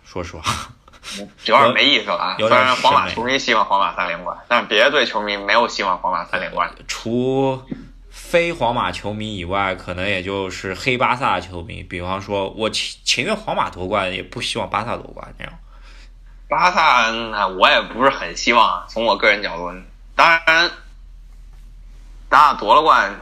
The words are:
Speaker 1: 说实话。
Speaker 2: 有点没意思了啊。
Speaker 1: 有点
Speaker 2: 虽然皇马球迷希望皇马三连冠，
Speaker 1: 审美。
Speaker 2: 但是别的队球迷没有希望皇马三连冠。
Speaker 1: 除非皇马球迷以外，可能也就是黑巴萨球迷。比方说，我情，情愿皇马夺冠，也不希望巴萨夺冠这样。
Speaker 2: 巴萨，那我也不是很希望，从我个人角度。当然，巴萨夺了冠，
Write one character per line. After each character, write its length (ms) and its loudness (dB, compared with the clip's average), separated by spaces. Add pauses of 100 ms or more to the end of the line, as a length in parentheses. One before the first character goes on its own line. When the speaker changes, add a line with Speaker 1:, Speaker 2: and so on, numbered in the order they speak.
Speaker 1:
说 180 -10
实 140 -12
话。 60 -16 (1040)
Speaker 2:
有 100 4
点 180 6
没 100 4
意 200 2
思 60 -6
了 60 0
啊。 220 -4
Speaker 1:
有 100 2
点 120 6
Speaker 2:
虽 60 4
然 100 4
皇 180 4
马 140 4
球 160 -6
迷 140 0
希 160 0
望 100 4
皇 160 0
马 160 -2
三 100 -2
连 160 -6
冠， 140 -8
Speaker 1:
审 60 -20
美。 60 -20
Speaker 2:
但 120 2
是 80 -6
别 160 4
的 60 4
队 140 2
球 160 -4
迷 160 -4
没 160 -2
有 140 4
希 160 -6
望 160 0
皇 140 -2
马 140 -4
三 120 -6
连 140 -6
冠。 180 -4 (160)
Speaker 1:
除 760 -2 (500)
非 420 0
皇 200 -2
马 200 -2
球 200 -8
迷 240 -8
以 80 -8
外， 300 -2
可 200 -10
能 140 -4
也 140 -2
就 260 -4
是 240 -8
黑 240 -2
巴 200 0
萨 240 0
球 220 -12
迷。 200 -14
比 180 -10
方 200 -6
说， 300 -4
我 200 -4
情， 320 -8
情 220 0
愿 100 -2
皇 220 -6
马 120 -2
夺 200 -8
冠， 240 -2
也 100 -6
不 180 -10
希 180 -4
望 120 -4
巴 140 -2
萨 120 -6
夺 120 -10
冠 280 -18
这 80 -14
样。 80 -10 (960)
Speaker 2:
巴 220 2
萨， 400 2
那 380 -4
我 200 2
也 120 4
不 240 -4
是 60 6
很 260 -8
希 160 -2
望， 360 4
从 160 -4
我 120 2
个 120 2
人 140 2
角 140 -6
度。 160 -8 (420)
当 320 4
然， 240 2 (1600)
巴 240 8
萨 20 0
夺 200 4
了 80 8
冠， 400 2